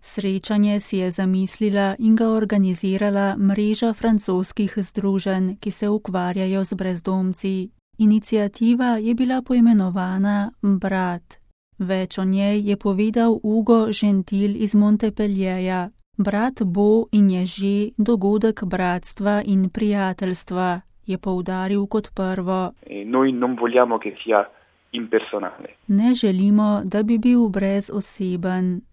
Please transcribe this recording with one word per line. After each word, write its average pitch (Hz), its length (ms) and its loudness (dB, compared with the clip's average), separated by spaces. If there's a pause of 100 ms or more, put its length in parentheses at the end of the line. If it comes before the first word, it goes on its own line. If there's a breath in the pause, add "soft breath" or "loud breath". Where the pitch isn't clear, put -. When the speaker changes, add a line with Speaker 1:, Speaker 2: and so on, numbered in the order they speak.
Speaker 1:
Srečanje 208 760 0
si 202 180 -6
je 185 140 -2
zamislila 190 880 0
in 220 160 4
ga 226 140 2
organizirala 202 1080 0
mreža 208 560 0
francoskih 202 840 -2
združenj, 190 840 -2
ki 202 120 -8
se 208 180 -4
ukvarjajo 190 720 -2
z 185 100 -6
brezdomci. 185 960 -4 (280)
Iniciativa 220 1000 2
je 226 180 0
bila 254 260 0
poimenovana 202 1080 2 (100)
Brat. 185 760 -2 (400)
Več 185 380 -4
o 196 60 -2
njej 202 460 0
je 202 80 0
povedal 214 680 0
Ugo 220 480 2
Gentil 202 640 0
iz 214 200 -2
Montpellierja. 196 1120 0 (280)
Brat 208 460 -2
bo 208 480 2
in 202 180 6
je 180 160 0
že 202 520 -2
dogodek 214 680 0
bratstva 196 840 -2
in 190 240 2
prijateljstva, 185 1120 -4 (240)
je 190 120 -4
poudaril 190 680 -2
kot 214 260 -4
prvo. 185 600 -4 (120)
Speaker 2:
E, 101 200 -12
noi 131 260 2
non 123 240 -2
vogliamo 117 420 2
che 107 160 -6 (100)
sia 104 260 2 (420 soft breath)
impersonale. 110 840 -6 (100)
Speaker 1:
Ne 220 260 4
želimo, 208 720 2
da 208 180 -2
bi 233 140 2
bil 240 320 4
brezoseben. 185 1300 -4 (120)